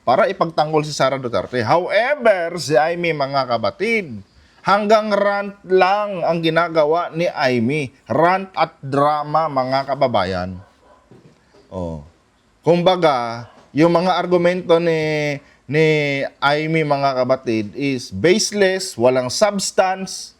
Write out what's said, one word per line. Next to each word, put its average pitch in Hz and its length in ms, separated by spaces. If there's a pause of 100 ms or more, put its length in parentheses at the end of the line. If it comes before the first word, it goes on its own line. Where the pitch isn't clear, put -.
para 180 240
ipagtanggol 156 560
si 151 80
Sara 139 260
Duterte. 117 460
However, 180 960
si 139 160
Aimee, 170 400
mga 139 320
kabatid, 123 760 (400)
hanggang 214 480
rant 202 460 (100)
lang 185 560
ang 170 220
ginagawa 160 720
ni 170 160
Aimee. 131 640 (100)
Rant 180 480
at 165 300
drama, 147 640
mga 135 400
kababayan. 95 720 (1040)
Oh. 85 320 (640)
Kumbaga, 151 880 (240)
yung 170 160
mga 170 240
argumento 175 640
ni, 156 560 (320)
ni 156 160 (560)
Aimee, 156 480
mga 139 240
kabatid, 123 640
is 135 320
baseless, 190 880
walang 127 320
substance. 190 1120